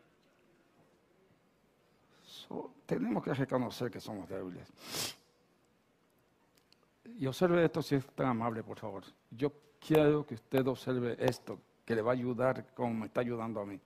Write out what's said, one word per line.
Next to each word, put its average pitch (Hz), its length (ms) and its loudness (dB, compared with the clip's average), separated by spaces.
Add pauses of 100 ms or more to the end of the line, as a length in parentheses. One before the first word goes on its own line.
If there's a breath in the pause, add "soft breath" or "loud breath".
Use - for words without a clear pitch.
(2250)
So, - 500 -12 (120)
tenemos - 380 0
que 165 100 0
reconocer 127 580 -2
que 92 80 -12
somos 95 300 -10
débiles. 92 420 -8 (2500 loud breath)
Y 135 80 -2
observe 175 360 4
esto, 160 180 2
si 143 140 2
es 131 100 2 (100)
tan 143 120 0
amable, 113 360 0
por 104 160 -12
favor. 98 240 -8 (260)
Yo 139 220 -2 (280)
quiero 151 460 6
que 120 100 -8
usted 131 320 0
observe 123 520 0
esto, 120 400 -2 (260)
que 117 100 0
le 110 60 4
va 117 100 2
a 131 40 4
ayudar 123 580 0
como 120 200 0
me 110 140 -2
está - 140 0
ayudando 113 380 -2
a 104 60 -4
mí. 101 200 -10